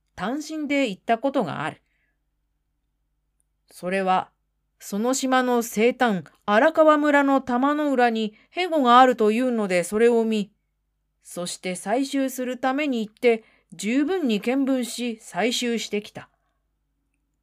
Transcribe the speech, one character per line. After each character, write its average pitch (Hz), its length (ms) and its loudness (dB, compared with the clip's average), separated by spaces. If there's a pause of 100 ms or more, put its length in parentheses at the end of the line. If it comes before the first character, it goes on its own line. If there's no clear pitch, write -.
(160)
単 226 220 -6
身 311 300 -10
で 277 200 0
行 190 100 -8
っ - 40 -20
た 233 160 -2
こ 269 140 -4
と 269 120 -2
が 143 200 -6
あ 156 60 -6
る。 - 120 -16 (1900)
そ - 200 -12
れ 190 120 -2
は、 185 280 0 (500)
そ - 200 -8
の 240 140 0
島 262 300 0
の 247 180 0
西 233 320 0
端、 220 300 0 (220)
荒 233 260 4
川 311 260 6
村 294 260 2
の 269 180 2
玉 269 340 0
の 294 160 -2
浦 240 200 2
に 220 240 -4 (140)
ヘ 359 180 -4
ゴ 320 140 0
が 240 180 8
あ 262 60 10
る 254 100 2
と 214 160 2
い 220 80 0
う 254 120 0
の 214 160 -2
で、 180 160 0
そ 208 160 -4
れ 233 80 4
を 233 160 2
見、 220 280 -2 (720)
そ 175 220 -10
し - 120 -10
て 185 180 -8
採 233 300 -2
集 269 240 -2
す 254 160 -8
る 254 120 -8
た 262 160 -2
め 294 140 -4
に 233 180 -4
行 214 60 -16
っ - 20 -20
て、 226 300 0 (300)
十 240 320 -2
分 349 220 -2
に 214 120 0
見 262 260 0
聞 262 200 0
し、 233 360 -8
採 214 300 -4
集 233 280 -4
し - 100 -10
て 208 120 -6
き - 100 -20
た。 - 180 -18 (1120)